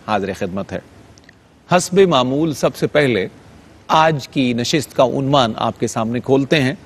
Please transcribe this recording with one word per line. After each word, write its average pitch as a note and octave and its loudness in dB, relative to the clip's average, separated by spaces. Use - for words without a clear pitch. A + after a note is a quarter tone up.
हाजिर G2 -2
खिदमत F#2+ -8
है। F#2 -10
हस्ब F3+ 2
मामूल D3 2
सबसे D#3 -2
पहले B2 0
आज D#3+ 2
की B2 -2
नशिस्त A#2+ -2
का C3+ 4
उन्वान C3+ 0
आपके A#2 -4
सामने A#2 -4
खोलते C3+ 2
हैं। C3 0